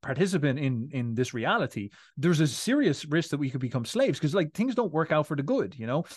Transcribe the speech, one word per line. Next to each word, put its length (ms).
participant 560
in, 340
in 220
this 200
reality, 560
there's 220
a 80
serious 580
risk 260
that 80
we 100
could 120
become 240
slaves 320
'cause, 160
like, 200
things 200
don't 200
work 180
out 160
for 80
the 80
good, 340
you 80
know? 200